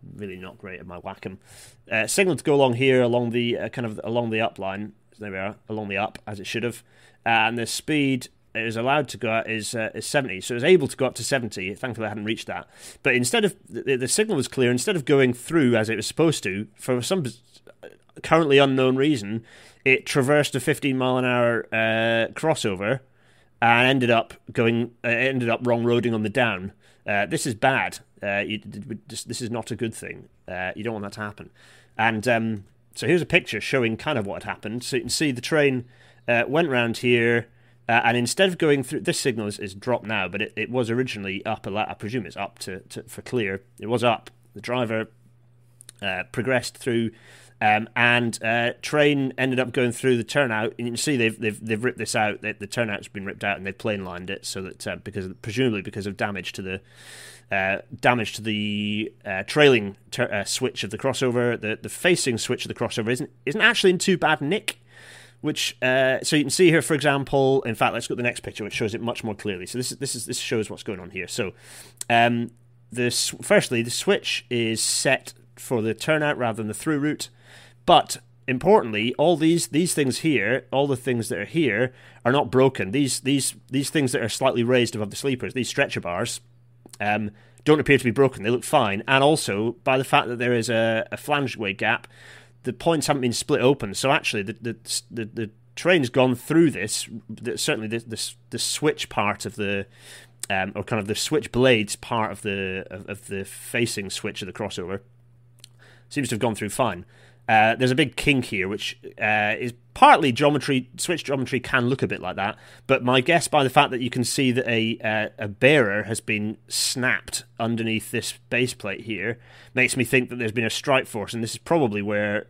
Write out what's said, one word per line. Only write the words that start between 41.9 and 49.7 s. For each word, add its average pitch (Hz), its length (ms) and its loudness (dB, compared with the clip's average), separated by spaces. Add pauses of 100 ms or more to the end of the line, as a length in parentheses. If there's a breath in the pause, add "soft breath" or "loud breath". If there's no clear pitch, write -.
presume 107 320 -6
it's 78 120 -14
up 98 220 -10
to, 92 200 -10
to, - 240 -14
for - 180 -16
clear. 98 400 -2 (180)
It 101 80 -10
was 117 160 0
up. - 280 0 (240)
The - 60 -16
driver, 113 480 -2 (920)
uh, 92 300 -4
progressed 123 460 -2
through 117 340 -2 (500 loud breath)
um, 110 340 2
and, 120 480 4
uh, 117 380 0
train 147 560 2
ended 127 220 0
up 123 120 -2